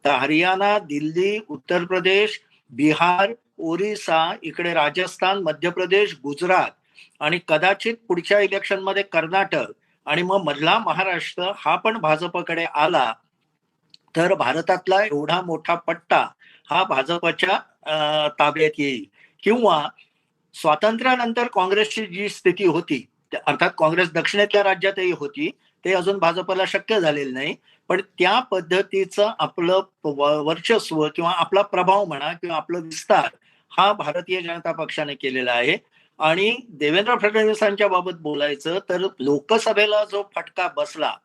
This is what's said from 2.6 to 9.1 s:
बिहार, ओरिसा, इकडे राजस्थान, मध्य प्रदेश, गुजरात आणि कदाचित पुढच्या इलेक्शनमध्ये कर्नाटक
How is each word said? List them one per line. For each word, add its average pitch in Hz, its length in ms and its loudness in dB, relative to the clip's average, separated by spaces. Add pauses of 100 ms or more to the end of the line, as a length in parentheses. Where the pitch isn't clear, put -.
बिहार, 165 600 2 (260)
ओरिसा, 170 880 -2
इकडे 170 300 -6
राजस्थान, 175 640 0
मध्य 156 320 -4
प्रदेश, 185 440 0 (100)
गुजरात 143 480 0 (480)
आणि 160 280 -2
कदाचित 202 480 2 (120)
पुढच्या 180 320 2
इलेक्शनमध्ये 196 640 -2
कर्नाटक 170 600 0 (400)